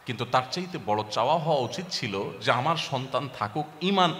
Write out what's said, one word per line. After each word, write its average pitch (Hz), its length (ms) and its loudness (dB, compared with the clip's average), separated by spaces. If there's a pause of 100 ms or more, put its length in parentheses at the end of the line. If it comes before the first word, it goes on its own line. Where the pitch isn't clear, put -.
কিন্তু 127 180 -4
তার - 260 2
চাইতে 269 360 -6
বড় 104 240 2
চাওয়া 139 280 4
হওয়া 151 220 2
উচিত 123 300 -4
ছিল 98 340 -2 (160)
যে 120 120 2
আমার 139 240 4
সন্তান 131 520 -2 (100)
থাকুক 110 280 -2 (160)
ঈমান 185 380 4